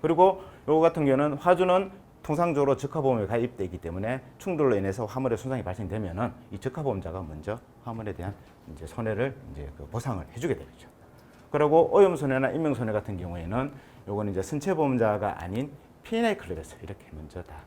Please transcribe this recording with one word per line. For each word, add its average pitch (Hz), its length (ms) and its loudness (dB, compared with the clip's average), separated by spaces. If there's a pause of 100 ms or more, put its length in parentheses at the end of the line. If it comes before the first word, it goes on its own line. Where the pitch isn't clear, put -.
그리고 180 420 6 (240)
요거 156 140 6
같은 165 240 4
경우는 139 320 4
화주는 180 540 4 (300)
통상적으로 147 540 2
적합보험에 135 520 0
가입돼 117 360 -2
있기 90 140 -6
때문에 98 420 -6 (200)
충돌로 151 360 2
인해서 98 300 0
화물에 117 320 -2
손상이 127 260 -4
발생되면은 95 720 -4 (180)
이 98 80 -10
적합보험자가 95 640 -4
먼저 78 340 -8 (280)
화물에 113 280 -8
대한 95 220 -8 (380)
이제 80 120 -14
손해를 113 480 -2 (200)
이제 71 240 -12
그 71 100 -14
보상을 113 380 -6 (100)
해주게 127 220 -2
되겠죠. - 320 -18 (600)
그리고 151 400 6
오염 190 240 8
손해나 135 360 0
인명 147 240 0
손해 110 160 -2
같은 104 260 -2
경우에는 87 540 -4 (360)
요거는 101 260 -2
이제 95 100 0
선체 160 320 -2
보험자가 110 680 2
아닌 110 300 -6 (320)
피엔아이 226 340 0
클럽에서 80 460 -10
이렇게 - 280 -14
먼저 78 300 -12
다 80 140 -16 (120)